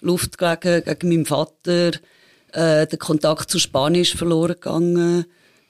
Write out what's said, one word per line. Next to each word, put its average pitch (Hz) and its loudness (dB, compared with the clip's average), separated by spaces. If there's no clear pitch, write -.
Luft - -2
gelegen 170 0
gegen 160 -4
meinen 165 2
Vater, 175 -2
äh, 156 2
der 160 -6
Kontakt 156 -2
zu 175 -2
Spanisch 165 0
verloren 170 0
gegangen. 175 0